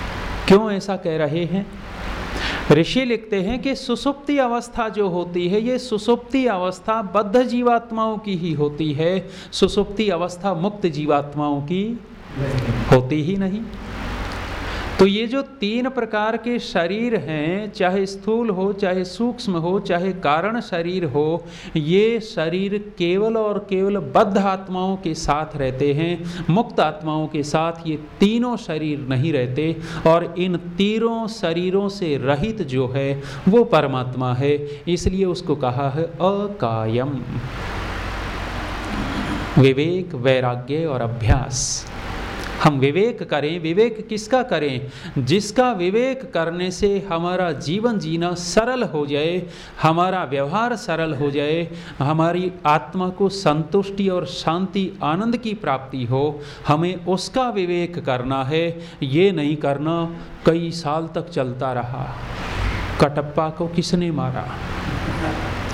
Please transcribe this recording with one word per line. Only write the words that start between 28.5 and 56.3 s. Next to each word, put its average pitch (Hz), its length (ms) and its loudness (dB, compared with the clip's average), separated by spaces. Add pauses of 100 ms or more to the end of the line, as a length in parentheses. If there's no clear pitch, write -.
शरीर 151 500 -4
नहीं 135 240 2
रहते। 139 420 0 (320)
और 170 320 4
इन 180 180 2 (200)
तीनों 226 540 2
शरीरों 180 600 0
से 165 280 -2
रहित 147 460 0
जो 131 240 0
है 139 340 -2 (260)
वो 233 180 10
परमात्मा 131 680 2
है, 139 200 4 (340)
इसलिए 185 380 2
उसको 175 300 0
कहा 135 340 0
है 156 140 -2
अकायम। 147 1120 0 (2500)
विवेक, 151 580 4
वैराग्य 127 680 2
और 131 160 -2
अभ्यास। - 840 0 (760)
हम 151 160 6
विवेक 160 440 2
करें, 151 380 0
विवेक 196 480 2
किसका 214 340 0
करें? 139 480 -2 (300)
जिसका 208 520 2
विवेक 233 500 0 (100)
करने 175 380 0
से 190 180 2 (220)
हमारा 175 480 0
जीवन 214 400 0
जीना 165 360 0
सरल 233 500 2
हो 151 220 0
जाए, 156 360 0 (400)
हमारा 175 420 4
व्यवहार 147 520 0
सरल 160 380 -2
हो 143 160 0
जाए, 151 360 0 (320)
हमारी 170 520 2 (160)
आत्मा 160 440 2
को 190 180 2
संतुष्टि 190 800 2
और 180 180 0
शांति 185 760 -2
आनंद 202 340 0
की 226 180 -4
प्राप्ति 131 500 -4
हो, 139 360 0 (280)